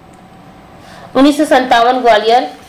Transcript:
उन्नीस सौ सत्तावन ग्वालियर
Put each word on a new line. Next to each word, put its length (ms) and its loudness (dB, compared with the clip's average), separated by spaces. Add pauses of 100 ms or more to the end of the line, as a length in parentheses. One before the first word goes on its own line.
(1160)
उन्नीस 220 2
सौ 80 -2
सत्तावन 560 0
ग्वालियर 480 0 (200)